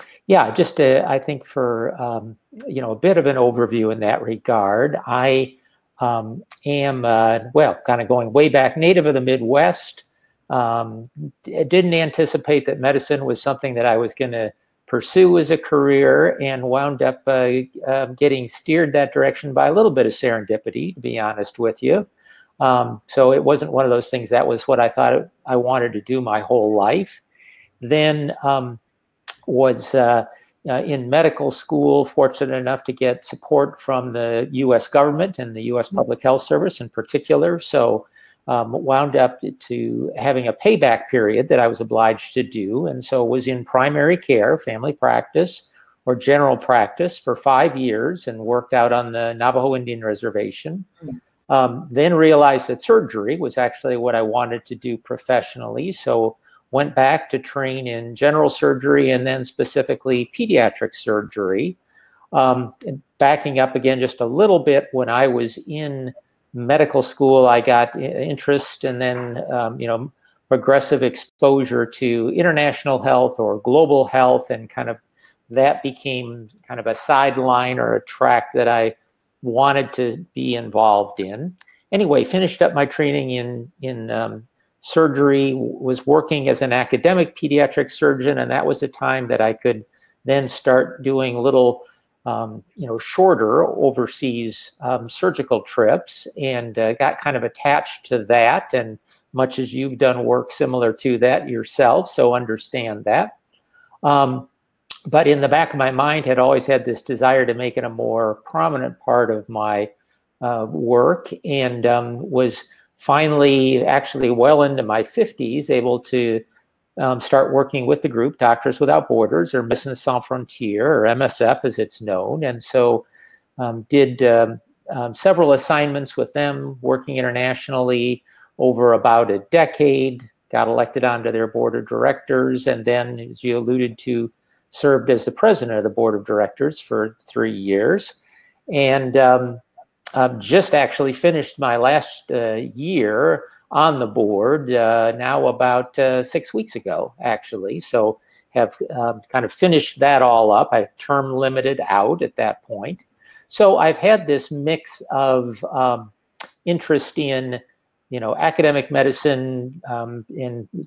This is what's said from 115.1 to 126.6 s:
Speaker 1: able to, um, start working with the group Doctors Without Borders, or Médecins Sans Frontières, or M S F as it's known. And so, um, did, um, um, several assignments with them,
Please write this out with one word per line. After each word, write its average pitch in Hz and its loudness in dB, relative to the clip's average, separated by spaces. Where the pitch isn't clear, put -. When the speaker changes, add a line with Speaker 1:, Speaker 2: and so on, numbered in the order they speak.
Speaker 1:
able 123 2
to, 117 -2
um, 127 -2
start 135 2
working 135 0
with 143 0
the 147 -2
group 123 -2
Doctors 120 2
Without 151 2
Borders, 135 0
or 123 0
Médecins 123 -6
Sans 123 -4
Frontières, 117 -6
or 127 2
M 117 0
S - -4
F 120 0
as 120 -4
it's - -6
known. 104 -4
And 120 -8
so, 120 0
um, 117 -8
did, 135 2
um, 117 4
um, 120 -8
several 170 4
assignments 143 -2
with 127 -4
them, 139 -4